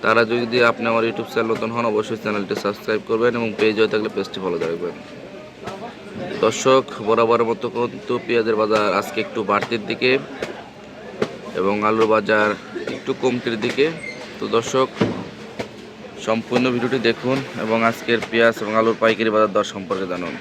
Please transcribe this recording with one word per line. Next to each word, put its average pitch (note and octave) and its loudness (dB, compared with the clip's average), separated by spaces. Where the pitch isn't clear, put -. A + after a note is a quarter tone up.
তারা A2 6
যদি A#2+ 0
আপনি A2+ -2
আমার A2+ 2
YouTube A2 -4
চ্যানেল A2+ 0
নতুন A2 -2
হন, A#2 0
অবশ্যই G#2+ 0
চ্যানেলটি G#2 -2
সাবস্ক্রাইব G#2 -2
করবেন A2+ 2
এবং A2+ -2
পেজ A2 4
হয়ে A2 4
থাকলে G#2+ 0
পেজটি G2 -4
ফলো F2 0
রাখবেন। E2 -4
দর্শক, C3 4
বরাবরের A#2 4
মতো A2+ -2
কিন্তু - -6
পেঁয়াজের A2+ 2
বাজার G#2+ 4
আজকে - -6
একটু - -6
বাড়তির G#2 0
দিকে A#2+ 2
এবং G2 2
আলুর A2 4
বাজার G#2+ 4
একটু - -6
কমতির A#2+ 0
দিকে। B2 2
তো - -6
দর্শক, C3 2
সম্পূর্ণ A2+ 0
ভিডিওটি B2 0
দেখুন B2 0
এবং A2 2
আজকের A#2 0
পেঁয়াজ A#2 6
এবং G#2 -4
আলুর A2+ 4
পাইকারি A2 4
বাজার G#2+ 4
দর G#2 4
সম্পর্কে F#2+ -4
জানুন। F2+ -6